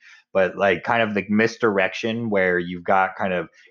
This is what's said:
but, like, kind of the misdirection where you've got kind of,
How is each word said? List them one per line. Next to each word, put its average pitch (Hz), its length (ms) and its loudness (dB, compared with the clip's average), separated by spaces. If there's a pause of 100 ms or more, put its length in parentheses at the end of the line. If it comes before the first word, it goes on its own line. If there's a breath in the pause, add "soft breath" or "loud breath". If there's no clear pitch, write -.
(320 loud breath)
but, 92 240 2
like, 95 280 2
kind 117 180 0
of 107 120 0
the 98 140 -2
misdirection 110 1000 0
where 92 280 2
you've 87 280 -6
got 95 320 0
kind 98 160 -4
of, 87 160 -4 (220 soft breath)